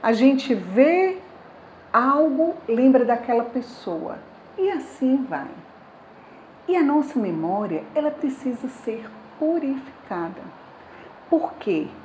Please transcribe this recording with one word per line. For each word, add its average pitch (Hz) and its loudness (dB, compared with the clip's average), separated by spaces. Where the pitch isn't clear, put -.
A 233 2
gente 262 4
vê 302 2
algo, 285 2
lembra 247 6
daquela 233 0
pessoa. 196 -8
E 381 0
assim 262 0
vai. 143 -6
E 359 2
a 349 4
nossa 285 2
memória, 180 -2
ela 302 0
precisa 269 -4
ser 226 -8
purificada. 269 -4
Por 320 0
quê? 170 -2